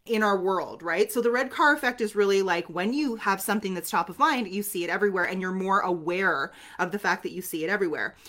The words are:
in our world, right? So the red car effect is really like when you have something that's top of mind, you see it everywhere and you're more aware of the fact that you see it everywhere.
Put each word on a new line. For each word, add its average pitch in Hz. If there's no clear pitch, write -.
in 220
our 202
world, 180
right? 170
So 247
the 233
red 254
car 294
effect 262
is 208
really 196
like 175
when 180
you 277
have 196
something 202
that's 175
top 175
of 170
mind, 262
you 196
see 190
it 170
everywhere 190
and 185
you're 185
more 190
aware 175
of 180
the 202
fact 185
that 175
you 180
see 160
it 170
everywhere. 165